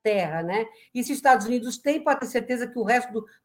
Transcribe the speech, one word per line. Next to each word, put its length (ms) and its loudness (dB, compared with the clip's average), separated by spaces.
Terra, 400 0
né? 260 -2
E 100 -2
se 80 -4
os 60 -4
Estados 300 4
Unidos 300 -2
têm, 260 0
pode 160 2
ter 80 -6
certeza 400 -2
que 100 -10
o 60 -2
resto 280 2
do, 140 -6